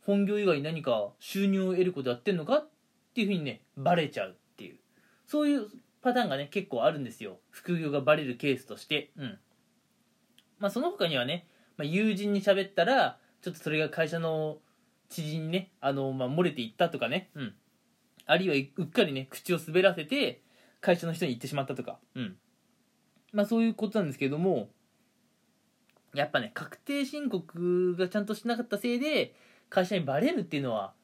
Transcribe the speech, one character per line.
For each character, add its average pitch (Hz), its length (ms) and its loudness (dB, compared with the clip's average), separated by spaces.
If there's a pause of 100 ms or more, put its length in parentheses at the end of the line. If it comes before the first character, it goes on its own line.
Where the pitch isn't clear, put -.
本 202 240 2
業 208 140 0
以 208 60 0
外 156 160 4
何 156 200 -4
か 107 380 0
収 196 260 -2
入 196 160 4
を 185 100 2
得 185 140 4
る 180 80 0
こ 139 100 -6
と 127 60 0
や 120 80 0
っ - 40 -16
て 202 120 0
ん - 20 2
の 160 80 -2
か？」 220 160 4
っ 302 100 -14 (440)
て 240 80 0
い - 20 4
う 190 40 2
ふ - 20 0
う 202 40 2
に 170 100 0
ね、 127 180 -6 (160)
バ 165 180 4
レ 156 140 0
ち - 100 -8
ゃ 98 60 -2
う 95 60 -12
っ - 20 -20 (240)
て 104 80 -16
い 85 80 -18
う。 - 60 -20 (460)
そ 302 180 0
う 294 40 4
い 285 80 4
う 214 140 -2 (320)
パ 247 120 2
タ 247 80 2
ー 226 40 2
ン 185 40 -4
が 139 60 -2
ね、 143 160 -6
結 196 160 -4
構 117 160 -2
あ 151 80 6
る 151 80 -4
ん 135 60 -4
で 110 60 -10
す - 120 -14
よ。 95 160 -12 (100)
副 - 300 -4
業 156 120 -2
が 143 100 0
バ 151 160 6
レ 151 80 -2
る 127 100 -4
ケ 139 160 0
ー 123 60 2
ス - 80 -12
と 104 100 -12
し - 100 -18
て。 147 300 -4
う 147 80 -10
ん。 104 160 -10 (1200)
ま 202 80 0
あ、 196 40 0
そ 240 100 -2
の 339 100 0
他 220 160 -2
に 156 80 -2
は 123 100 0
ね、 160 220 -6 (300)
ま 151 60 -6
あ、 - 20 -4
友 202 280 2
人 202 200 0
に 196 80 0
喋 196 280 4
っ - 40 -20
た 170 100 4
ら、 196 340 2 (240)
ち - 60 -8
ょ 175 40 -6
っ - 20 -8
と - 80 -16
そ - 80 -4
れ 156 100 2
が 151 100 2
会 160 200 0
社 170 100 -4
の 156 380 -2 (500)
知 - 160 -8
人 156 200 -4
に 156 60 -4
ね、 190 300 -4
あ 139 140 0
の、 135 180 -2
ま 131 140 -2
あ、 123 40 -2
漏 156 120 2
れ 175 100 4
て 127 100 -8
い 110 120 -6
っ - 20 -20
た 170 140 2
と 139 100 -8
か 117 80 0
ね。 165 280 -4
う 147 60 -10
ん。 107 140 -8 (720)
あ 156 120 6
る 180 60 2
い 190 60 2
は 151 60 4 (200)
う 185 80 -2
っ 151 40 -4
か 233 180 4
り 147 80 -4
ね、 135 160 -6
口 - 240 -4
を 165 120 0
滑 165 160 2
ら 185 140 4
せ 165 80 -6
て、 156 380 -2 (400)
会 180 160 4
社 170 100 -6
の 165 60 -4
人 170 100 -4
に 147 80 -2
言 120 80 -6
っ - 20 -16
て 135 60 -8
し 131 80 -6
ま 139 80 -2
っ 131 40 -8
た 139 80 -6
と 123 80 -8
か。 - 160 -12 (160)
う 131 40 -10
ん。 98 160 -6 (960)
ま 208 120 2
あ、 - 20 2
そ 226 140 2
う 226 40 4
い 226 60 4
う 214 40 -2
こ 220 140 -4
と 214 120 0
な 202 40 2
ん 156 60 -2
で - 20 -6
す 131 80 -10
け 143 60 0
れ 135 60 2
ど 147 60 -4
も、 160 320 0 (1400)
や 139 120 2
っ - 60 -10
ぱ 139 100 2
ね、 110 120 -8
確 - 260 -10
定 285 260 -2
申 285 240 -4
告 180 680 0
が 180 140 0
ち 208 80 -2
ゃ - 20 2
ん 202 60 -2
と 214 100 -4
し 214 100 -10
な 240 120 0
か 240 60 -4
っ 233 40 -8
た 202 100 -2
せ 240 180 -2
い 247 40 0
で、 262 340 0 (360)
会 185 160 2
社 196 120 -2
に 170 60 -2
バ 139 160 0
レ 277 140 2
る 277 80 0
っ - 20 -2
て 160 140 -4
い - 20 0
う 139 40 -2
の 123 100 -2
は 98 200 -4 (100)